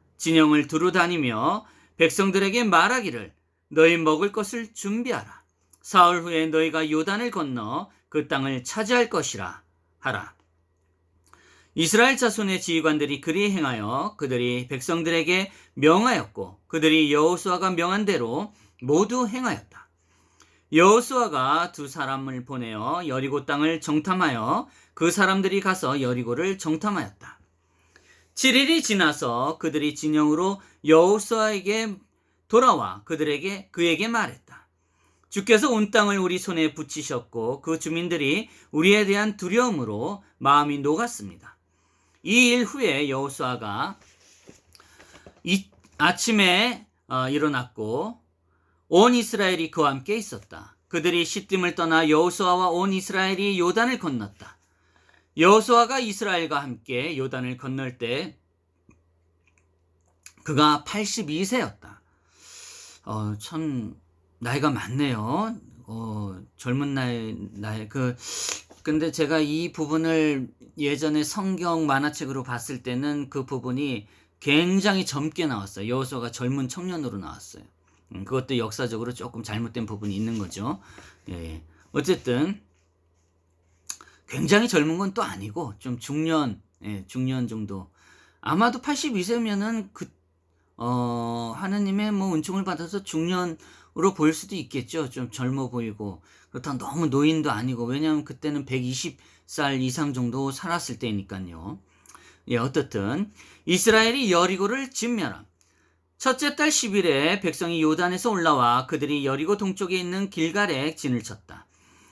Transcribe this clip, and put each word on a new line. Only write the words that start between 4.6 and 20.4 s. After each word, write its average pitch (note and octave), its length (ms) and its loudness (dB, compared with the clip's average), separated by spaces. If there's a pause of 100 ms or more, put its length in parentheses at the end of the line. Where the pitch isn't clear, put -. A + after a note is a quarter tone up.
준비하라. G#3 680 -6 (400)
사흘 F3 400 6
후에 E3 240 0
너희가 D#3+ 440 0
요단을 G3+ 400 0
건너 C3+ 600 -4 (180)
그 D3 180 -2
땅을 C3+ 380 -2
차지할 A#3 460 0
것이라 G2+ 520 -6 (380)
하라." G2+ 340 -6 (1400)
이스라엘 A3 420 4
자손의 G3+ 440 0
지휘관들이 D3+ 600 0
그리 G3 320 0
행하여 C3+ 640 -2
그들이 B2 500 -2
백성들에게 E3 840 -2 (220)
명하였고, D3+ 920 2
그들이 D#3 460 4
여호수아가 F3+ 580 2
명한 F#3 340 0
대로 D#3+ 480 -2 (280)
모두 G#3 480 2
행하였다. A#3+ 600 -8 (840)